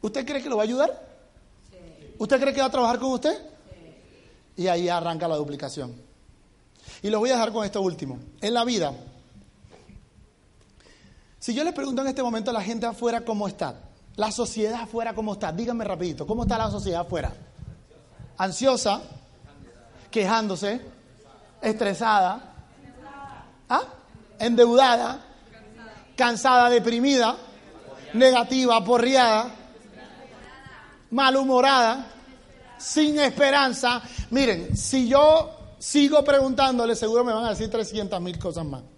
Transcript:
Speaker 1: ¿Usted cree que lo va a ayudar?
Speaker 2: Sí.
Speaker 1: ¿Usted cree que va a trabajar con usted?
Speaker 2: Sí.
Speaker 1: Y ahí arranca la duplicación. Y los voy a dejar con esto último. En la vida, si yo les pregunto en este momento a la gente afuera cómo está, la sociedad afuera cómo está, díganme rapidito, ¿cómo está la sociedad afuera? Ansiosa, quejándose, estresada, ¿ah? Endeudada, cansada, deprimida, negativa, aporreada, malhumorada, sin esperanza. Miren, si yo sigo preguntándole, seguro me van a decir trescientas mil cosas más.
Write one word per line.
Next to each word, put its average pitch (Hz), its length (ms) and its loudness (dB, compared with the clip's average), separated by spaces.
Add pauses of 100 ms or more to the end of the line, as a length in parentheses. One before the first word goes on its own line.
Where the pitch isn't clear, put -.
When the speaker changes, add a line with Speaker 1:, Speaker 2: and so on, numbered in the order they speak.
Speaker 1:
¿Usted 220 220 -6
cree 277 160 -6
que 302 80 -12
lo 247 80 -4
va 208 60 0
a 220 40 0
ayudar? 262 420 -2 (600)
Speaker 2:
Sí. - 500 -20
Speaker 1:
¿Usted 233 220 0
cree 277 140 0
que 277 60 -2
va 262 60 2
a 254 40 -2
trabajar 247 300 0
con 262 100 -4
usted? 285 260 -2
Speaker 2:
Sí. - 1300 -18
Speaker 1:
Y 185 60 0
ahí 175 200 0
arranca 170 380 -4
la 160 80 -2
duplicación. 143 580 -8 (1080)
Y 202 80 -4
los 214 80 0
voy 240 120 0
a - 20 2
dejar 226 180 0
con 214 140 -6
esto 202 180 -4
último. 147 340 -6 (240)
En 214 140 -4
la 233 100 0
vida, 185 280 -2 (2500)
si 240 140 -6
yo 285 100 -2
les 339 80 -2
pregunto 269 300 -4
en 269 60 -2
este 269 140 -4
momento 226 280 -4
a 240 40 -4
la 214 80 -2
gente 226 240 -6
afuera 233 380 -4
cómo 208 240 -4
está, - 320 -8 (340)
la 214 160 -2
sociedad 220 520 -4
afuera 226 300 -8
cómo 214 200 -6
está, 196 180 -6
díganme 233 340 -6
rapidito, 175 400 -6
¿cómo 220 200 -4
está 240 120 0
la 226 140 -2
sociedad 190 300 -4
afuera? 175 340 -6 (1000)
Ansiosa, 202 680 -2 (1080)
quejándose, 208 720 -2 (800)
estresada, 214 960 0 (1120)
¿ah? 285 140 0 (560)
Endeudada, 240 840 4 (880)
cansada, 247 560 4
deprimida, 240 680 2 (800)
negativa, 254 640 4
aporreada, 233 840 2 (1500)
malhumorada, 262 1000 4 (680)
sin 302 420 0
esperanza. 269 840 2 (280)
Miren, 226 460 0
si 262 320 0
yo 302 680 4
sigo 285 460 4
preguntándole, 262 720 2
seguro 226 280 0
me 240 80 -2
van 220 120 -2
a 226 60 -2
decir 208 200 -6
trescientas 202 500 -6
mil 175 200 -8
cosas 165 260 -6
más. 135 160 -10 (160)